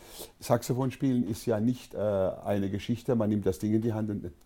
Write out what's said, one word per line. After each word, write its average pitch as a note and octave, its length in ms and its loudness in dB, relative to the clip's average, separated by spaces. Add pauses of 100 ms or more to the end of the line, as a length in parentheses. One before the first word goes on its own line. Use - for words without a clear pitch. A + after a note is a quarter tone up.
(400)
Saxophon B2+ 500 0
spielen B2 380 0
ist A2+ 180 -6
ja A2 140 2
nicht, B2 340 -2
äh, - 60 -8
eine G2 720 0
Geschichte, A2+ 440 -2
man G#2+ 140 2
nimmt G#2 160 2
das A#2 140 2
Ding G#2+ 140 2
in A2 80 4
die A2+ 120 0
Hand G#2+ 160 -2
und G2 220 -6 (140)